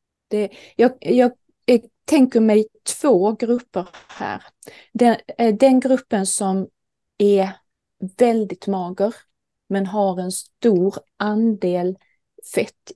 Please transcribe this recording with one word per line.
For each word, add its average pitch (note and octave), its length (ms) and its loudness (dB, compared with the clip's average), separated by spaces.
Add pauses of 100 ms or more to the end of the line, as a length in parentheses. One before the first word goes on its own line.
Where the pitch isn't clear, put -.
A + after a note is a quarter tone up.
(280)
Det, G#3 220 -4 (260)
jag, B3 240 2
jag, B3 320 2 (340)
eh, A#3+ 160 4 (240)
tänker C4 340 2
mig G#3+ 260 4 (360)
två G#3+ 300 2
grupper A3+ 560 -4 (200)
här. - 360 -10 (500)
Den, A#3 220 4 (220)
eh, A3+ 180 2
den C4 240 4
gruppen B3 460 -2
som F#3+ 420 -4 (500)
är G3+ 320 2 (680)
väldigt A3+ 500 -2
mager G3 480 -4 (540)
men G3 160 -4
har F#3+ 340 -2
en F#3 120 -8
stor G3 640 -2 (220)
andel G3 800 -2 (580)
fett - 400 -6